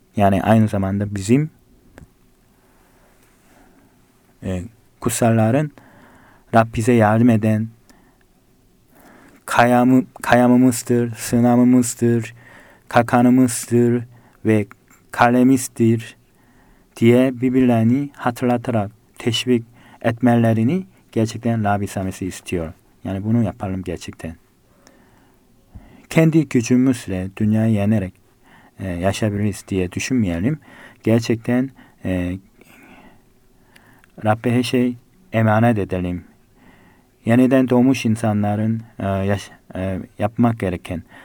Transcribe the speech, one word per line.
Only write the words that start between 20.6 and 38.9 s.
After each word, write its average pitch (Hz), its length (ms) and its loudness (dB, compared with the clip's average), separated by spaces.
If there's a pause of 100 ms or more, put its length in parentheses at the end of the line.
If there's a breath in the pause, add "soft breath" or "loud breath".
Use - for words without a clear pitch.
gerçekten 113 520 -4
Rab 101 180 -2
İsa 98 220 -8
Mesih 92 240 -8
istiyor. 85 460 -8 (300)
Yani 95 200 -8
bunu 113 200 0
yapalım 95 400 -6
gerçekten. 82 520 -12 (1700 soft breath)
Kendi 160 400 2
gücümüzle 117 880 -2
dünyayı 110 360 0
yenerek, 101 400 -2 (680 soft breath)
e, 98 80 -10
yaşayabiliriz 101 800 -4
diye 92 240 -4
düşünmeyelim. 110 680 -4 (440 loud breath)
Gerçekten, 120 640 -2 (360 soft breath)
e, 92 320 -4 (1900 soft breath)
Rabbe 110 260 0
her 123 120 0
şey 123 320 -2 (380)
emanet 110 440 2
edelim. 90 460 -6 (1040 soft breath)
Yeniden 127 440 4
doğmuş 123 360 2
insanların, 107 760 -2 (180)